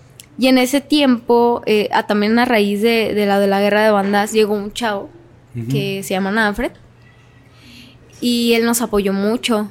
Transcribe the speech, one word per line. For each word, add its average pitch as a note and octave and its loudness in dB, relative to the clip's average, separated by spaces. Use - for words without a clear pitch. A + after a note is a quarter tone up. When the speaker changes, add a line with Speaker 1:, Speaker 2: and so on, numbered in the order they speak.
Speaker 1:
Y B3+ 2
en C4 4
ese B3+ 0
tiempo, A#3+ 2
eh, G#3+ 0
ah, A3 0
también G#3 0
a A#3+ 4
raíz G#3 0
de, A3+ 0
de G#3 0
la, G3 2
de G3+ 2
la G3 0
guerra G#3 2
de A3 4
bandas, G3+ 0
llegó G#3+ 2
un G#3 -6
chavo G#3+ -6
Speaker 2:
Ujú. A#2 -8
Speaker 1:
que G3 -4
se - -8
llama F#3+ -2
Nanfred. G#3+ -2
Y A#3+ 0
él A#3 0
nos A#3 0
apoyó G3+ -2
mucho G#3 -2